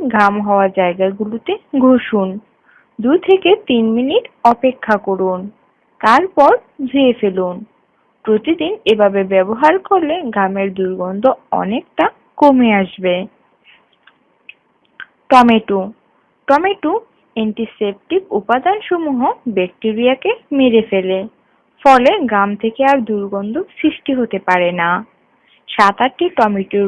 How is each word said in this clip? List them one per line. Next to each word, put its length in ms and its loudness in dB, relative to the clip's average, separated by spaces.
ঘাম 340 2
হওয়া 260 2
জায়গাগুলোতে 840 -4
ঘষুন। 500 2
দু 180 -2
থেকে 380 2
তিন 240 0
মিনিট 320 -2
অপেক্ষা 540 0
করুন। 420 -4
তারপর 500 4
ধুয়ে 280 2
ফেলুন। 420 -4
প্রতিদিন 460 0
এভাবে 380 2
ব্যবহার 560 0
করলে 360 0
ঘামের 440 -2
দুর্গন্ধ 520 -4
অনেকটা 540 -4
কমে 360 4
আসবে। 420 -2
টমেটো। 500 4
টমেটো 440 0
অ্যান্টিসেপটিক 880 -6
উপাদানসমূহ 840 -2
ব্যাকটেরিয়াকে 840 -2
মেরে 300 4
ফেলে, 380 -2
ফলে 300 6
ঘাম 300 0
থেকে 300 -4
আর 160 4
দুর্গন্ধ 540 -6
সৃষ্টি 360 -4
হতে 260 -4
পারে 320 0
না। 180 -2
সাত 340 2
আটটি 280 -2
টমেটোর 580 0